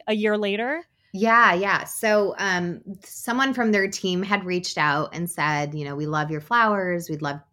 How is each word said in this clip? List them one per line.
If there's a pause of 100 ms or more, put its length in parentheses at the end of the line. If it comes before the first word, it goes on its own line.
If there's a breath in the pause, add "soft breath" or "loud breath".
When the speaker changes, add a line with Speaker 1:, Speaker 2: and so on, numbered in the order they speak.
Speaker 1:
a
year
later? (280)
Speaker 2:
Yeah,
yeah.
So,
um, (240)
someone
from
their
team
had
reached
out
and
said,
you
know,
"We
love
your
flowers.
We'd
love, (140)